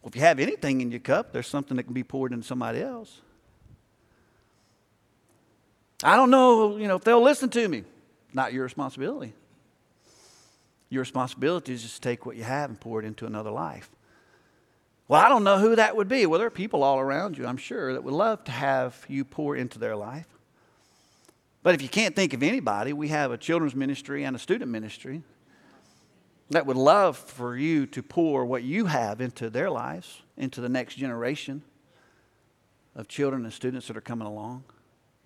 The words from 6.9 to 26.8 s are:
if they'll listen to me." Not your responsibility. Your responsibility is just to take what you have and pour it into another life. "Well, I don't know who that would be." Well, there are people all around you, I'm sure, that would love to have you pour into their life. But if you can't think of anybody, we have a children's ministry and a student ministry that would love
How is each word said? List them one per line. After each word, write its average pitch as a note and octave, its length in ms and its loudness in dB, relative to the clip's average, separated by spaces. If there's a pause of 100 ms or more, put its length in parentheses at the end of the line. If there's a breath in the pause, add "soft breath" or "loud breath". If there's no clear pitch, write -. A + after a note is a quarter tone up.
if - 60 -6
they'll A#3 160 8
listen B3+ 300 6
to A#3 180 0
me." B2+ 160 -4 (500)
Not C3 200 -2
your C3 100 -4
responsibility. C3 680 -8 (1600 soft breath)
Your C3 120 -2
responsibility C3 720 -4
is A#2+ 80 -10
just A2+ 140 -14
to - 60 -18
take A#2+ 240 -4
what A#2 100 -12
you A2+ 80 -12
have C3+ 260 -4
and G#2+ 100 -14
pour A2+ 200 -8
it G#2+ 60 -8
into A2 200 -10
another G#2+ 240 -8
life. D3 400 -10 (1160 soft breath)
"Well, D3 120 6
I A3 100 8
don't A#3 140 6
know G3 140 6
who A3 180 6
that G#3+ 200 4
would G3+ 120 0
be." A#3 180 4
Well, D#3+ 120 2
there A3+ 100 0
are - 40 -4
people F3+ 320 -2
all C3+ 160 4
around C#3+ 380 -2
you, B2 100 -8
I'm B2+ 100 -8
sure, - 360 -6
that B2+ 100 -6
would C3+ 100 -6
love G#3+ 300 0
to C#3 80 -10
have B2+ 560 -2
you C#3 180 -4
pour D3 300 -6
into B2 240 -8
their A2 160 -4
life. A#2+ 320 -10 (1400 soft breath)
But F3+ 100 6
if C#3 80 2
you C3 80 -10
can't G3 260 0
think F3+ 180 2
of B2+ 100 -2
anybody, C#3+ 500 0
we D3+ 140 -6
have D3 240 0
a A#2 60 -6
children's D#3+ 380 0
ministry C#3 480 -6
and C3 120 -6
a A#2+ 40 -12
student G3+ 300 -2
ministry A#2 540 -10 (1300 soft breath)
that D3+ 160 2
would C3 120 0
love D3+ 400 6